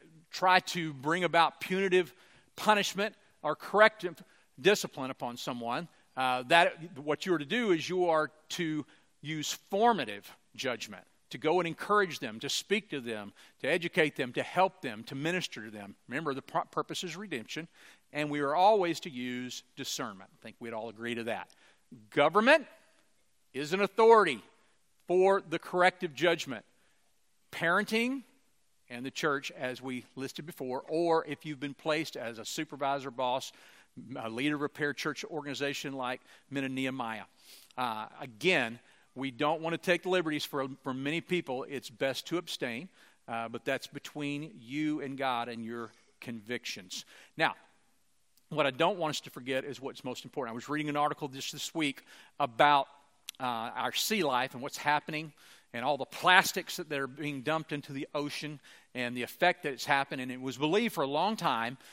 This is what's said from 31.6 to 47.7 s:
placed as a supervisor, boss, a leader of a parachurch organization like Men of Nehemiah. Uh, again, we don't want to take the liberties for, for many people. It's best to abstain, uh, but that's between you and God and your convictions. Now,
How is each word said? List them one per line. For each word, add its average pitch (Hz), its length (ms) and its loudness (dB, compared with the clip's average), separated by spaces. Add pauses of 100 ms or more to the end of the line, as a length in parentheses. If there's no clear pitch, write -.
placed 156 420 -2
as 117 240 -8
a 107 60 -12
supervisor, 139 640 -4
boss, 127 400 -2 (680)
a 113 120 -6
leader 139 260 0
of 143 60 -4
a 147 80 -2
parachurch 147 560 -4
organization 143 680 -6
like 127 280 -6 (280)
Men 139 140 -4
of 131 80 -4
Nehemiah. 131 520 -4 (540)
Uh, 113 280 -4 (160)
again, 123 580 0 (360)
we 135 160 -4
don't 147 300 0
want 165 120 -4
to 165 40 0
take 175 260 2
the 185 60 -4
liberties 160 360 0
for, 139 220 -4 (160)
for 135 100 -4
many 143 260 -2
people. 135 480 -4
It's 139 220 -10
best 135 380 -2
to 165 100 -2
abstain, 147 500 -6 (400)
uh, 117 220 -4
but 117 160 -10
that's 135 220 -2
between 143 720 -8
you 147 420 -4
and 139 160 -8
God 123 320 -2
and 113 160 -8
your 117 240 -8 (320)
convictions. 113 800 -10 (320)
Now, 156 200 0 (920)